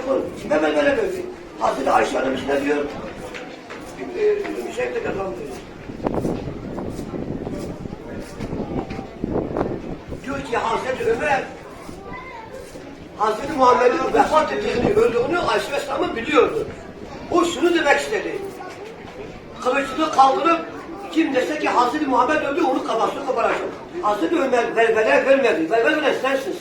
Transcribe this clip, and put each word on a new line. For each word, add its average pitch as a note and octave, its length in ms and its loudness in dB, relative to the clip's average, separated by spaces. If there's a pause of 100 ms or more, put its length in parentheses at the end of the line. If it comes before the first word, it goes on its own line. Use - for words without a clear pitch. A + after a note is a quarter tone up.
konu? C4+ 120 2 (220)
Kime D4+ 200 2
velvele D4 340 4
verdi? G3 280 0 (360)
Hazreti - 300 0
Ayşe - 300 4
annemiz C3 280 -2
ne C#3 160 2
diyor? D3 120 2 (1200)
Bir, F#4 240 -6
e, G4+ 460 0
bir - 40 -8
şey - 220 -4
de A#3 80 -4
kazandı. F#3 340 -4 (4000)
Diyor C#4 160 -6 (100)
ki A#3 60 0
Hazreti A3+ 540 -2
Ömer, C#4 320 2 (1800)
Hazreti G#3+ 340 0
Muhammed'in B3 600 6
vefat - 380 4
ettiğini, - 420 2
öldüğünü A#3+ 440 4
Ayşe - 340 0
ve C#4+ 40 -2
Esra'mın D#4+ 400 -2
biliyordu. A3+ 500 4 (640)
O F4 140 6
şunu F4 300 2
demek C#4+ 260 4
istedi. F#3 380 -2 (1300)
Kılıcını C#4 480 0
kaldırıp E4 480 6 (520)
kim C#4+ 220 2
dese B3+ 240 0
ki - 100 -2
Hazreti C4 380 2
Muhammed B3+ 360 4
öldü, F#3 200 0
onu - 240 2
kafasını G3 400 0
koparacak. A3+ 340 0 (420)
Hazreti G#3 340 2
Ömer B3 400 2
velvele A3+ 500 4
vermedi. A3+ 440 4
Velvele C#4+ 320 4
veren B3+ 200 2
sensin, C4 380 0